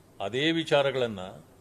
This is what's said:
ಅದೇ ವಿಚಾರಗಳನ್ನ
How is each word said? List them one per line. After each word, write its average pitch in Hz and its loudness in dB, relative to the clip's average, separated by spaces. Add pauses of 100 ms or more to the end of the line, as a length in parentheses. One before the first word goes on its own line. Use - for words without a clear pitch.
(220)
ಅದೇ 127 0
ವಿಚಾರಗಳನ್ನ 135 2 (420)